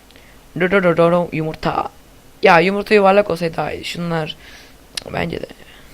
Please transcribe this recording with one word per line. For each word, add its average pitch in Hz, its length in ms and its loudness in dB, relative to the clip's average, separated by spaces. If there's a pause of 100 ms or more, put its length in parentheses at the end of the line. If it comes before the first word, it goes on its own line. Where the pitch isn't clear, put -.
(600)
Do, 180 100 0
do, 196 120 2
do, 170 140 2
do, 170 160 4
do, 175 200 0
yumurta. 156 560 -4 (540)
Ya 170 180 6
yumurta 202 340 0
yuvarlak 202 360 4
olsaydı 165 260 -4
daha 151 160 -6
iyi. 170 120 -12
Şunlar 165 520 -6 (760)
bence 90 280 -6
de. - 60 -10 (480)